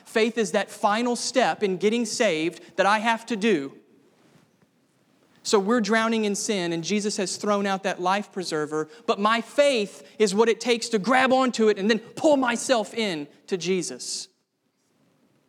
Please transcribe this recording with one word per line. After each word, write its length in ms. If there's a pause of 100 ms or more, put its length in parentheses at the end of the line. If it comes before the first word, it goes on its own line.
Faith 340
is 140
that 180
final 460
step 480
in 140
getting 280
saved 540 (160)
that 100
I 140
have 280
to 100
do. 400 (1700)
So 160
we're 220
drowning 440
in 100
sin, 380
and 100
Jesus 340
has 200
thrown 280
out 180
that 180
life 320
preserver, 560 (160)
but 140
my 200
faith 640 (160)
is 160
what 140
it 100
takes 300
to 100
grab 320
onto 380
it 80
and 120
then 100
pull 360
myself 580
in 340 (200)
to 80
Jesus. 720 (1200)